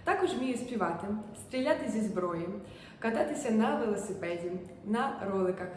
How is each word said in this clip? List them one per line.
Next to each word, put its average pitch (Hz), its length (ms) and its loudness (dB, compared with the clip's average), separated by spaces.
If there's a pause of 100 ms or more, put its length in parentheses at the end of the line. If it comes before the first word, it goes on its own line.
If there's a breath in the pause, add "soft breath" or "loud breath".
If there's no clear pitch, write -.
Також 381 300 2
вмію 254 240 0
співати, 196 500 -2 (280)
стріляти 277 540 0
зі 214 120 2
зброї, 175 460 0 (520 loud breath)
кататися 285 520 2
на 220 240 6
велосипеді, 175 760 -2 (340)
на 226 460 0
роликах, 185 460 2